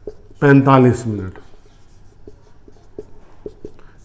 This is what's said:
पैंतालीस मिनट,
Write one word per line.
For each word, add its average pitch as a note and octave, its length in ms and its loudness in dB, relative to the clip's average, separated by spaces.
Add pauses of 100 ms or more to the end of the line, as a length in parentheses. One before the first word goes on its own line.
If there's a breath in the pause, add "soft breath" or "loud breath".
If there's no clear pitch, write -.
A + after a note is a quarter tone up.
(420)
पैंतालीस C3+ 680 2
मिनट, F#2+ 300 -12 (2750 soft breath)